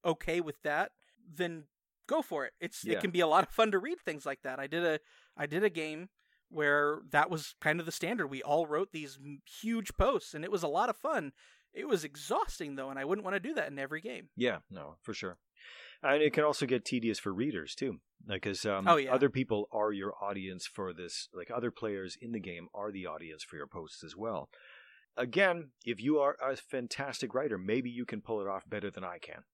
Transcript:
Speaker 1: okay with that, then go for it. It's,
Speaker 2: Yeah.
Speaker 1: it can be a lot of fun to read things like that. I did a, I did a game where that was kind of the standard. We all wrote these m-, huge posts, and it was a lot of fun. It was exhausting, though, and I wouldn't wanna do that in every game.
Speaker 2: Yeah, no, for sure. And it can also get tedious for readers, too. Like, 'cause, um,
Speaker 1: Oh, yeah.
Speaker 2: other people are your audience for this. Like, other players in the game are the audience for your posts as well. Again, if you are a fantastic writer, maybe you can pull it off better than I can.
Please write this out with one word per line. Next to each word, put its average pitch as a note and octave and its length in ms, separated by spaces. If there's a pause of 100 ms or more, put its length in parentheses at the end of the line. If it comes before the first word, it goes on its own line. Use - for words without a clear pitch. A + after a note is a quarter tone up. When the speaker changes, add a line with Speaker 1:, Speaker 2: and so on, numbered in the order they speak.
Speaker 1:
okay E3+ 360
with D#3 220
that, D3+ 280 (420)
then E3 320 (420)
go D4+ 140
for D3+ 240
it. - 140
It's, - 240
Speaker 2:
Yeah. G#3+ 140
Speaker 1:
it F3 40
can F#3 100
be F3 100
a E3 60
lot E3 160
of - 100
fun A3 180
to G3 80
read D#4 200
things D3+ 260
like C#3 180
that. C3 160
I C#3 80
did D#3+ 160
a, D#3 160 (380)
I D3+ 80
did D#3 180
a G#3+ 60
game D#3+ 400 (400)
where D3 500 (120)
that D3+ 180
was D#3+ 320
kind D#3 180
of E3 60
the E3 60
standard. F#3 360
We C3+ 160
all D#3 220
wrote D3+ 260
these C#3+ 300
m-, C#3+ 200 (200)
huge A3+ 360
posts, A#3 360
and D3+ 100
it F3+ 80
was F#3 120
a E3+ 40
lot F#3 220
of - 80
fun. G3 340 (420)
It C4 140
was G3 160
exhausting, D3+ 720
though, C3+ 140
and C3+ 100
I C3+ 60
wouldn't G3 180
wanna F#3+ 160
do B3 140
that F#3 180
in C#3 80
every D3 220
game. G#3+ 340
Speaker 2:
Yeah, A#2 220 (120)
no, D#2+ 320
for A2+ 120
sure. F#2 240 (680)
And D3 180
it D3+ 120
can D3+ 100
also D3 220
get B2 180
tedious A2+ 360
for G2 140
readers, G2 420
too. B2 260 (260)
Like, G2 140
'cause, G2 240
um, G2 220
Speaker 1:
Oh, E3+ 100
yeah. C3 160
Speaker 2:
other C3+ 160
people A#2 420
are G#2+ 220
your G2 280
audience F#2+ 460
for F#2+ 260
this. E2+ 400
Like, F2+ 160
other A#2+ 220
players G2 480
in A#2 140
the A2 80
game F2+ 320
are G2+ 180
the F#2+ 140
audience D#2 380
for - 120
your D2 120
posts D#2+ 360
as D#2+ 140
well. G2 320 (680)
Again, E3 560 (140)
if A2+ 160
you D3 180
are C#3+ 220
a C3+ 160
fantastic C3+ 760
writer, C3 240
maybe A2+ 320
you A#2+ 160
can G#2+ 160
pull A2 200
it F#2+ 60
off F#2+ 220
better G2+ 220
than F#2 140
I F2 140
can. - 240 (100)